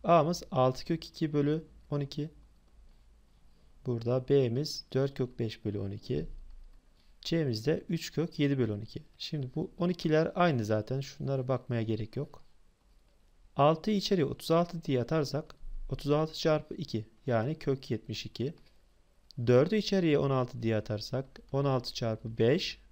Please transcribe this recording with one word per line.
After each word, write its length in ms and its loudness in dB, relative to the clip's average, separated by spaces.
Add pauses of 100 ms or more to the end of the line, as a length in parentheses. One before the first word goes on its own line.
A'mız 480 4
altı 340 2
kök 220 -2
iki 260 -4
bölü 300 0 (280)
on 80 -2
iki. 300 -6 (1600)
Burada 440 -2
B'miz 640 2
dört 200 0
kök 260 -6
beş 260 -6
bölü 140 -2
on 120 -6
iki. 340 -4 (960)
C'miz 440 -2
de 240 0
üç 220 -4
kök 280 -4
yedi 180 2
bölü 140 0
on 100 -4
iki. 220 -12 (140)
Şimdi 380 -8
bu 220 -4
on 120 0
ikiler 460 2
aynı 300 4
zaten. 360 0
Şunlara 460 -4
bakmaya 340 -2
gerek 340 -4
yok. 280 -8 (1120)
Altıyı 420 4
içeriye 280 2
otuz 260 -4
altı 320 2
diye 180 0
atarsak 540 -2 (340)
otuz 220 -4
altı 220 2
çarpı 420 0
iki, 300 -6 (200)
yani 300 0
kök 360 -4
yetmiş 340 -6
iki. 280 -4 (920)
Dördü 280 6
içeriye 440 4
on 100 2
altı 340 0
diye 120 2
atarsak 500 -4 (260)
on 140 0
altı 280 0
çarpı 440 -6
beş 440 2 (100)